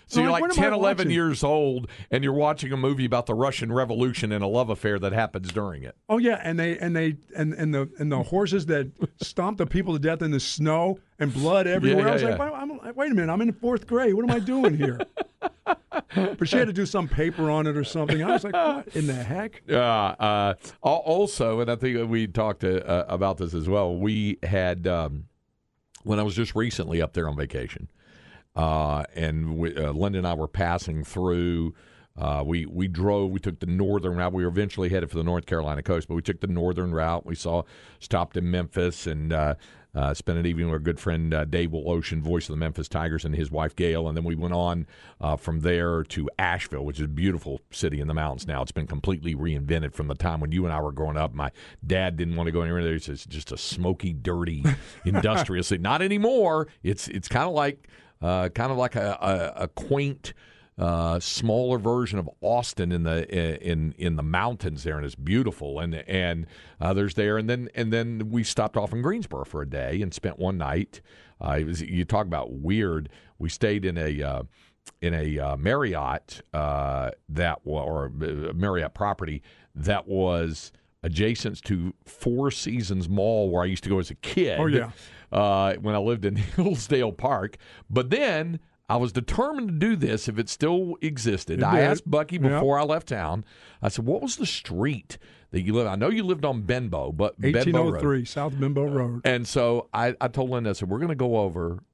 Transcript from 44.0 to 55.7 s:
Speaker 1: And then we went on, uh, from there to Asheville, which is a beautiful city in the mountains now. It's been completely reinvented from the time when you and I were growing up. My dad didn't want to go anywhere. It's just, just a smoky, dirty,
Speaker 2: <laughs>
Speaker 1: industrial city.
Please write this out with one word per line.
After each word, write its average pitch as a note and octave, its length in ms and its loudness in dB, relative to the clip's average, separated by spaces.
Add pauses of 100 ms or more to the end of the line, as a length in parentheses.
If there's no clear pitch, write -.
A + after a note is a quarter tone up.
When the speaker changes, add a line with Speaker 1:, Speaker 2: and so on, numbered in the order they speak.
Speaker 1:
And D#2 80 -4
then E2 80 -2
we E2+ 100 -2
went E2+ 180 -2
on, F2 340 0 (360)
uh, D2+ 140 0
from D#2+ 240 -2
there E2+ 440 2
to C#2+ 240 -4 (100)
Asheville, F2 460 -2
which D2 140 -6
is D2+ 80 -2
a - 20 -2
beautiful D2+ 640 -2
city D2 300 -2
in C#2+ 60 -2
the D#2 60 -2
mountains D2+ 340 -4
now. C#2 140 -4
It's C2 120 -6
been D#2+ 140 -4
completely D#2+ 480 -2
reinvented D2 600 -2
from D2+ 140 -4
the C#2 60 -4
time E2 260 -2
when D2+ 120 -2
you F2+ 140 0
and D#2+ 80 -2
I D2+ 80 -2
were D2 100 -4
growing D2+ 240 -2
up. D2+ 160 0
My C#2+ 180 -4 (360)
dad F2+ 320 0
didn't E2+ 180 0
want E2+ 100 0
to E2 60 0
go E2+ 80 2
anywhere. E2+ 220 0 (100)
It's D#2+ 140 -4
just, C#2+ 240 -10
just D2+ 220 -8
a - 40 -8
smoky, F2+ 560 -2
dirty, E2+ 520 -2 (200)
Speaker 2:
<laughs> - 220 -14
Speaker 1:
industrial G2 580 2
city. F2+ 160 0